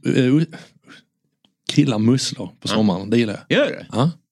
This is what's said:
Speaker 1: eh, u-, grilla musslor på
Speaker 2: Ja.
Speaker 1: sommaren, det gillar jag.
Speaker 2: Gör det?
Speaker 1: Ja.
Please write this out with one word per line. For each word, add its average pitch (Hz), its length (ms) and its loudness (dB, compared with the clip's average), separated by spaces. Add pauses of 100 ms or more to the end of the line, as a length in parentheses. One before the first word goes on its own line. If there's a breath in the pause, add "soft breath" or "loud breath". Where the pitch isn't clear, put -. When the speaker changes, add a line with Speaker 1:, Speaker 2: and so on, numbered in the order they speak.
(160)
Speaker 1:
eh, 127 180 2
u-, 160 120 2 (1300 loud breath)
grilla 139 240 2
musslor 113 480 0
på - 160 -18
Speaker 2:
Ja. - 60 -8
Speaker 1:
sommaren, 101 420 0
det 117 80 2
gillar 107 300 -2
jag. - 100 0
Speaker 2:
Gör 294 80 0
det? - 260 -10
Speaker 1:
Ja. 131 180 0 (220)